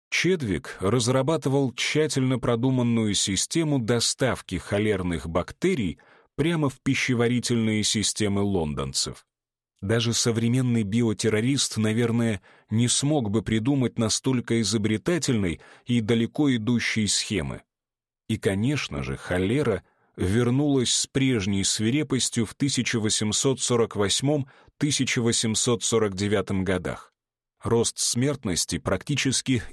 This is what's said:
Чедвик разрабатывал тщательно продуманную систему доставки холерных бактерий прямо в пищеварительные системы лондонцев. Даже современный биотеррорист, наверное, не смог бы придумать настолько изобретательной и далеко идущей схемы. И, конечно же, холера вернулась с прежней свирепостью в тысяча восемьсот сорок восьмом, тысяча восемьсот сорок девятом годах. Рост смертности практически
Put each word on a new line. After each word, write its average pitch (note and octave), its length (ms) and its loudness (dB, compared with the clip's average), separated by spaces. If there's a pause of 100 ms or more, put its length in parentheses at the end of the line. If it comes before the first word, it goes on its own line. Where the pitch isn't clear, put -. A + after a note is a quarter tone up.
Чедвик D3 720 -2
разрабатывал C3 920 0
тщательно C3 640 0
продуманную A#2+ 760 2
систему C#3+ 680 0
доставки A#2 760 0
холерных F2+ 760 -2
бактерий F#2 680 -2 (380)
прямо D#3 340 0
в - 120 -12
пищеварительные A#2 1000 0
системы G2+ 580 0
лондонцев. D2 840 -2 (560)
Даже A2+ 320 0
современный A#2 680 2
биотеррорист, A2+ 920 0
наверное, A2+ 640 0 (300)
не A#2 160 2
смог C#3 440 0
бы G#2 120 2
придумать A#2 560 0
настолько A#2 640 0
изобретательной G#2+ 1000 0 (260)
и A#2+ 140 2
далеко A#2 540 2
идущей A2 540 0
схемы. D2+ 540 -4 (680)
И, A2 100 -2
конечно G#2+ 640 0
же, C2+ 140 -6
холера G2+ 680 0 (320)
вернулась B2 800 2
с - 140 -2
прежней G#2 560 0
свирепостью B2 840 0
в - 80 -16
тысяча B2+ 460 -2
восемьсот A2 580 0
сорок A#2 380 0
восьмом, C3+ 500 0 (320)
тысяча C3+ 420 0
восемьсот A2+ 640 0
сорок G#2+ 320 2
девятом G2 480 0
годах. F2+ 500 -4 (480)
Рост A#2 380 0
смертности A#2+ 800 -2
практически C3 960 -2